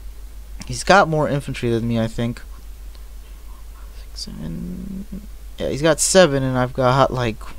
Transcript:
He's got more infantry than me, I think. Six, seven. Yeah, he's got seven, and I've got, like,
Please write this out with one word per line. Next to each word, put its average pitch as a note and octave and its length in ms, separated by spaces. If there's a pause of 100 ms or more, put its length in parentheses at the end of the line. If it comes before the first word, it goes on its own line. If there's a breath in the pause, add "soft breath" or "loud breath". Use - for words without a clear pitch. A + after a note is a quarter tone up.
(680)
He's A#2+ 180
got F3+ 240
more D#3 200
infantry C3+ 420
than A#2 180
me, A#2 100
I A2 100
think. A#2+ 340 (1500)
Six, - 260
seven. F3+ 840 (520)
Yeah, D2 120
he's B2 100
got D#3 200
seven, C#3+ 420
and C3 160
I've B2 140
got, C3 400
like, A#2+ 300 (160)